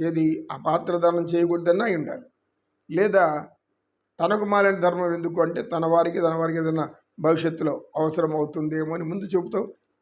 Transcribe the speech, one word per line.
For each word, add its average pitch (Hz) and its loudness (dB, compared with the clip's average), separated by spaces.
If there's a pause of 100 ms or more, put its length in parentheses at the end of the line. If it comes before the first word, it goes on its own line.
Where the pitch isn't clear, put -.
ఏది, 160 0
అపాత్ర 160 -2
దానం 170 2
చేయకూడదన్నా 170 2
అయి 196 0
ఉండాలి, - -6 (680)
లేదా 175 2 (720)
తనకు 202 0
మాలిన 196 4
ధర్మం 175 2
ఎందుకు 170 0
అంటే, 170 -2
తన 165 -2
వారికి, 170 2
తన 160 2
వారికి 165 -2
ఏదైనా 160 -2 (260)
భవిష్యత్తులో 160 0 (120)
అవసరం 156 0
అవుతుందేమో 156 -4
అని 175 -6
ముందు 165 -6
చెబుతూ - -4 (280)